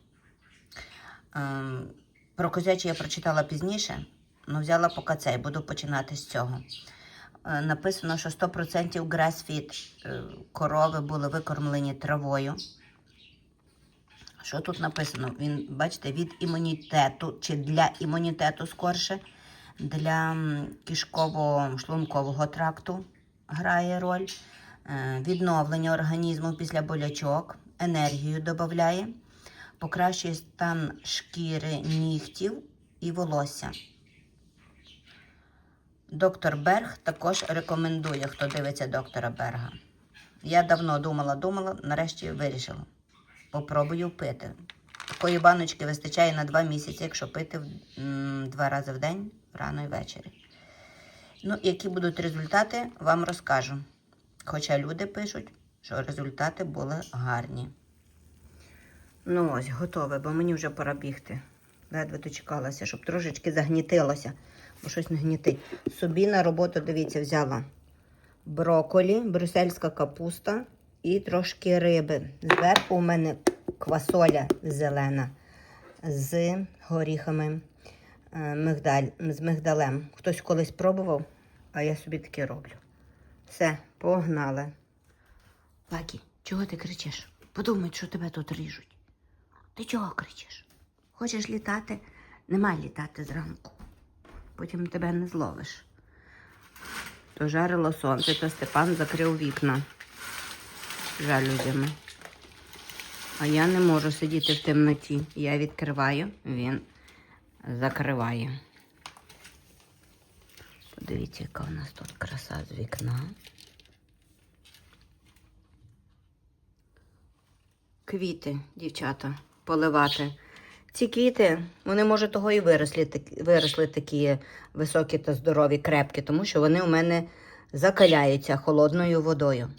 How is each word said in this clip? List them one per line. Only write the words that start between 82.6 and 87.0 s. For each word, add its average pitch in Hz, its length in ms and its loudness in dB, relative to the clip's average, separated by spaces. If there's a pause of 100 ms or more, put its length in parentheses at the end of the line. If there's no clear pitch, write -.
Все, 156 300 0 (200)
погнали. 147 760 0 (1160)
Пакі, 165 320 -10 (220)
чого 190 220 -4
ти 185 120 -8
кричиш? - 560 -10 (200)